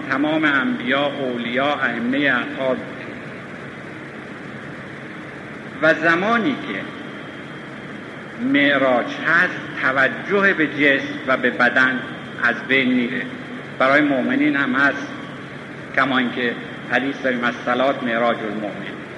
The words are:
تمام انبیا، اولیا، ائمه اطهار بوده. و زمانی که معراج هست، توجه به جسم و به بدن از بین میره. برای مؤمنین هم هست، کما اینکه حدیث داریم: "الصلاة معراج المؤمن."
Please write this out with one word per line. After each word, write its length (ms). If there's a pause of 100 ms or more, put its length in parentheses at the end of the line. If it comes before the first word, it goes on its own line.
(100)
تمام 340
انبیا، 600
اولیا، 760
ائمه 360
اطهار 580
بوده. 340 (2750)
و 120
زمانی 600 (120)
که 120 (1700)
معراج 540 (200)
هست، 560
توجه 680
به 140
جسم 480 (120)
و 100
به 140
بدن 500 (420)
از 120 (140)
بین 240
میره. 300 (560)
برای 220
مؤمنین 560
هم 180
هست، 320 (920)
کما 220
اینکه 340 (380)
حدیث 240 (100)
داریم: 200
"الصلاة 600
معراج 320
المؤمن." 640 (180)